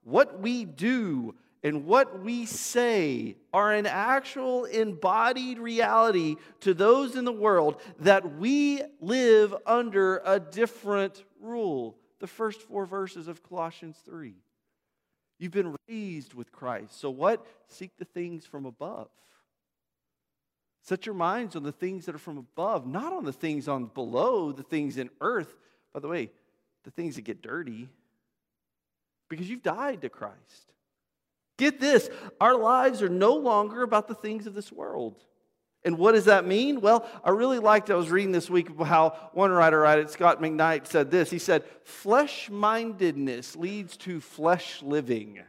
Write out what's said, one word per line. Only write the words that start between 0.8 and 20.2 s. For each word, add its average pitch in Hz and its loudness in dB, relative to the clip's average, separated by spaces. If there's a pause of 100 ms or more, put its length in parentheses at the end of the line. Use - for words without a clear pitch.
and 147 -4
what 208 2
we 233 -6
say 170 -2 (160)
are 208 2
an 208 -2
actual 254 -2
embodied 226 -2
reality 226 2 (240)
to 196 2
those 233 4
in 247 -4
the 240 -2
world 196 2 (180)
that 180 4
we 285 0 (200)
live 214 6 (140)
under 196 0
a 190 2
different 196 -4 (160)
rule. 185 -6 (240)
The 190 -12
first 220 -8
four 196 -8
verses 185 -10
of 165 -16
Colossians 165 -12
three. 131 -18 (1000)
You've 170 -10
been 180 -2 (140)
raised 180 -12
with 120 -16
Christ. 110 -10
So 139 -6
what? 175 0 (220)
Seek - -20
the 180 -14
things 170 -12
from 139 -14
above. 131 -14 (1700)